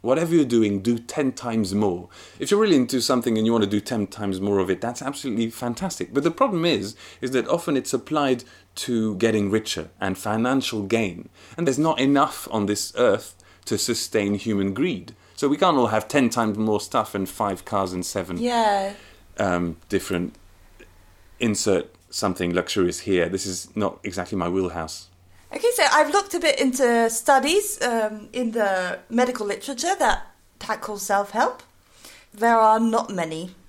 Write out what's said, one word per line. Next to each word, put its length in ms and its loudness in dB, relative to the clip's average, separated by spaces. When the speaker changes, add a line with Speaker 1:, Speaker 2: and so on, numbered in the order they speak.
Speaker 1:
Whatever 320 2
you're 120 6
doing, 340 4
do 180 0
ten 360 -2
times 420 -2
more. 320 0
If 120 -2
you're 100 4
really 160 6
into 240 2
something 360 2
and 80 2
you 60 4
want 140 4
to 40 -4
do 120 0
ten 260 -4
times 320 -6
more 200 2
of 100 0
it, 100 0
that's 220 -6
absolutely 480 -4
fantastic. 640 -6
But 100 0
the 80 2
problem 320 0
is, 320 -2
is 120 -6
that 180 2
often 260 0
it's 180 -2
applied 520 0
to 400 -2
getting 360 2
richer 380 -4
and 180 -2
financial 680 -2
gain. 440 -2
And 100 0
there's 100 0
not 220 2
enough 500 2
on 160 0
this 320 -4
earth 380 2
to 120 -2
sustain 580 -2
human 380 -2
greed. 420 -4
So 140 0
we 80 2
can't 180 4
all 120 4
have 200 0
ten 220 4
times 280 0
more 220 2
stuff 340 -2
and 140 -2
five 380 -4
cars 260 -2
and 140 -6
seven, 320 -6
Speaker 2:
Yeah. 560 0
Speaker 1:
um, 380 0
different, 440 -2
insert 480 0
something 440 -2
luxurious 480 0
here. 280 2
This 160 -4
is 300 -8
not 280 -2
exactly 340 -6
my 120 0
wheelhouse. 580 -4
Speaker 2:
Okay, 200 -2
so 180 2
I've 200 4
looked 240 0
a 40 0
bit 200 0
into 500 4
studies, 720 2
um, 520 -2
in 180 -2
the 480 -2
medical 380 0
literature 500 -2
that 300 2
tackle 380 -6
self-help. 680 0
There 240 4
are 220 6
not 300 0
many. 420 -6